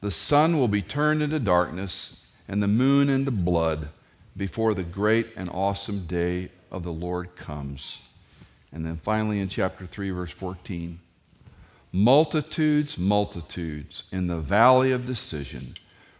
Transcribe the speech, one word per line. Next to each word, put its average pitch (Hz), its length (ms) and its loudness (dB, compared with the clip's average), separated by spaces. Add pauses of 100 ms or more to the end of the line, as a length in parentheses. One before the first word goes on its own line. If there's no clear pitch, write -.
"The 101 100 -4
sun 151 480 2
will 127 100 4
be 104 120 2
turned 151 400 0
into 151 180 0
darkness 92 880 0 (220)
and 101 140 0
the 101 60 4
moon 139 420 4
into 139 200 0
blood 82 600 0 (440)
before 107 380 0
the 95 100 -2
great 104 440 2 (100)
and 92 140 -6
awesome 98 560 -2
day 87 460 -2 (200)
of 90 120 -6
the 87 80 -6
Lord 87 420 -6
comes." 69 640 -10 (720)
And 80 160 -6
then 82 100 -4
finally 107 440 -2
in 98 80 -2
chapter 92 380 -4
three, 98 240 -8
verse 90 200 -6
fourteen, 87 680 -8 (920)
"Multitudes, 147 1040 2
multitudes 87 1160 -2
in 92 160 -2
the 85 100 -2
valley 123 540 4
of 123 120 -2
decision, 69 680 -8 (460)